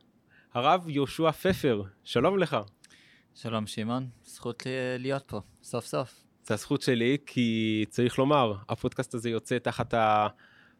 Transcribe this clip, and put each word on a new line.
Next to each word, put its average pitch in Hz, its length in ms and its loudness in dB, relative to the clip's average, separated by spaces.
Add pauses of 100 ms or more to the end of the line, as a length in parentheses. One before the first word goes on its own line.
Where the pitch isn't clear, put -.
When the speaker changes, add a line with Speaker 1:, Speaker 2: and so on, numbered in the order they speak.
(540)
Speaker 1:
הרב 165 340 4
יהושע 147 420 0
פפר. 147 520 0 (220)
שלום 170 340 2
לך. 147 180 0 (800)
Speaker 2:
שלום 110 320 -4
שמעון, 120 420 -4 (160)
זכות - 420 -10
לי, 131 60 -4 (260)
להיות 135 280 -4
פה, 107 140 -8 (220)
סוף - 240 -6
סוף. - 380 -6 (180)
Speaker 1:
זה - 120 -2
הזכות 135 280 -2
שלי, 123 340 2 (100)
כי 113 640 0
צריך 120 300 0
לומר, 135 360 4 (140)
הפודקאסט - 460 -4
הזה 117 160 -4
יוצא 113 280 -2
תחת 120 360 -4 (840)